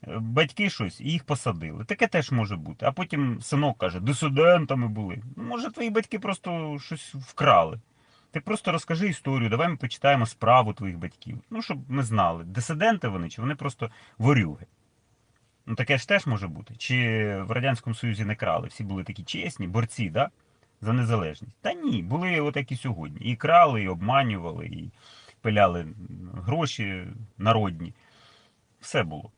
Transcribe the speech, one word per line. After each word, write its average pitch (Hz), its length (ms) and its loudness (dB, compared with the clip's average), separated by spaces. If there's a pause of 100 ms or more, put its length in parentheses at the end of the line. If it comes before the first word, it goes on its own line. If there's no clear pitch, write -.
батьки 123 600 0
щось - 320 -6
і 143 100 -4
їх 165 120 -2
посадили. 85 640 -4
Таке 202 220 0
теж 165 240 0
може 107 240 0
бути. 80 300 -6
А 127 60 4
потім 135 500 -2
синок 143 360 0
каже: 90 220 -2
«Дисидентами 139 880 4
були». 107 340 -4 (140)
Ну, - 80 -10
може, 240 280 -6
твої 233 180 -4
батьки 214 300 -2
просто 170 600 -4
щось - 360 -12
вкрали. 117 640 4 (520)
Ти - 80 -4
просто 202 320 -2
розкажи 170 380 0
історію, 131 400 0
давай 127 200 2
ми 165 60 -2
почитаємо 135 500 2
справу 110 480 4
твоїх 92 240 -6
батьків. - 420 -10 (100)
Ну, 220 120 -8
щоб 131 300 -8
ми 139 120 0
знали, 92 400 2
дисиденти 151 640 0
вони 90 220 -2
чи - 120 -12
вони 135 140 -2
просто - 360 -6 (260)
ворюги. 110 480 2 (1000)
Ну, 113 100 -4
таке 131 220 2
ж - 100 -4
теж 202 200 2
може 101 200 0
бути. 95 280 -12
Чи - 200 -2 (460)
в 95 100 -4
Радянському 123 440 0
Союзі 110 300 -2
не 107 100 -2
крали? 87 320 0
Всі - 160 -10
були 98 200 -4
такі 92 200 -10
чесні, - 440 -6
борці, 110 420 -2
да? 78 200 0 (520)
За 107 120 0
незалежність. 110 680 -2
Та 202 120 -2
ні, 262 300 -2
були 165 360 0
отакі 147 360 -2
сьогодні. 85 560 -6
І 120 40 0
крали, 113 480 6
і 95 40 -2
обманювали, 92 800 0
і 85 260 -10 (500)
пиляли 95 460 4 (460)
гроші 98 720 -4 (300)
народні. 95 560 0 (840)
Все - 240 -2
було. 78 340 -8